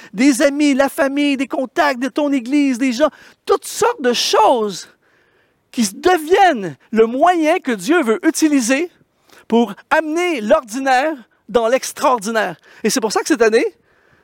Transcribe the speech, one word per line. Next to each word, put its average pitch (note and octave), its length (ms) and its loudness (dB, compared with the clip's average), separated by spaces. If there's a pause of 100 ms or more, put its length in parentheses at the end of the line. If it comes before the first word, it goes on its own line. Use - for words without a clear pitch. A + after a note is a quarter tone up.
(140)
des B3+ 280 2
amis, C#4+ 320 2
la C4 160 2
famille, C#4 460 -2
des C4 120 -4
contacts C#4 520 -2
de C4 100 -4
ton D4 220 -2
église, C4+ 460 0
des C4 160 -2
gens, C4+ 160 0 (360)
toutes - 200 -2
sortes A#4+ 360 -2
de A#4+ 120 2
choses A#3+ 760 0 (840)
qui A3 220 -2
deviennent D#4+ 840 0 (140)
le A3 160 4
moyen D#4+ 520 0
que - 120 -6
Dieu A3+ 320 0
veut A3 220 -2
utiliser D4 680 0 (560)
pour A3+ 260 0 (160)
amener D#4+ 500 -2
l'ordinaire C4+ 760 0 (340)
dans A3+ 180 0
l'extraordinaire. A3+ 880 -2 (260)
Et A3 60 0
c'est B3 120 -2
pour G#3+ 100 -2
ça G4 100 -2
que - 60 -8
cette B3 140 2
année, A3+ 240 4 (580)